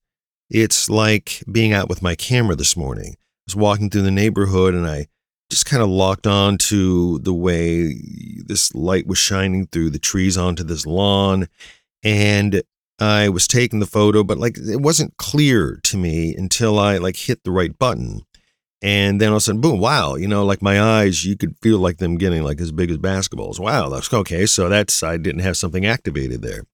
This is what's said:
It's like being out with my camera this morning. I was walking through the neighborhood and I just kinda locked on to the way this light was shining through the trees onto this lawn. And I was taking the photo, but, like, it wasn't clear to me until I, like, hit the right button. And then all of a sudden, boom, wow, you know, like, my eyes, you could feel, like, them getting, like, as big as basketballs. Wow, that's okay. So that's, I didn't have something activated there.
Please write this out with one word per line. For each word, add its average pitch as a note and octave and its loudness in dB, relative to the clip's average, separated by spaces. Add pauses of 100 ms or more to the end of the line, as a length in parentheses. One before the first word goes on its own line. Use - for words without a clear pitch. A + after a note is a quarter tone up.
(500)
It's - 0
like G#2+ 0
being A2 2
out G2 0
with - -6
my F2 -2
camera A#2 0
this - -2
morning. B1+ -8
I - -20
was F#2+ -8
walking G#2 2
through G2 0
the G2 2
neighborhood F#2+ 2
and F2 -2
I D2 -6 (440)
just - -2
kinda B2 2
locked F#2+ 0
on G2+ 2
to F2+ 2
the F#2 -2
way E2+ 0 (440)
this - -2
light F2+ 0
was F#2 -2
shining F#2+ 0
through E2 -2
the D2 -6
trees F#2 0
onto F2 -2
this D#2 -6
lawn. G2 2 (540)
And G#2 2 (340)
I G#2 2
was F2 0
taking A#2+ 0
the G#2 0
photo, G#2 4
but, G2+ -4
like, A#2 -2
it A2 -4
wasn't D3+ 0
clear B2+ 2
to - -2
me E2 -2
until G#2+ 0
I, G2+ 2
like, F#2 -2
hit - -6
the F#2+ -4
right F2 0
button. A#1+ -2 (600)
And G2+ 2
then G#2+ 4
all G#2+ 4
of - 2
a - -2
sudden, G#2+ -2
boom, C#3 2
wow, G2+ 0
you E2 -4
know, G#2 0
like, G2 0
my G2 2
eyes, G#2+ 4
you G2 -2
could E2 -6
feel, A2 4
like, F2 0
them E2+ -2
getting, E2+ 0
like, D2 -4
as E2+ -4
big E2+ -2
as D#2+ -4
basketballs. F#2+ -4
Wow, G2+ -2
that's - -8
okay. F#2+ 0
So F#2+ 2
that's, G2+ 2
I E2 -2
didn't E2+ -4
have F2+ -2
something F#2 -2
activated C#2 -4
there. - -10 (100)